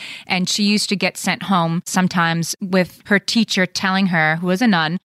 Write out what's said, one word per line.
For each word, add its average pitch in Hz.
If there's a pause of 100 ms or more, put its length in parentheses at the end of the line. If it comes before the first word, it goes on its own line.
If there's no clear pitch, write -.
(260)
and 185
she -
used 208
to 208
get 180
sent -
home 170
sometimes 165
with 185
her 208
teacher 202
telling 190
her, 160
who 180
was 185
a 254
nun 170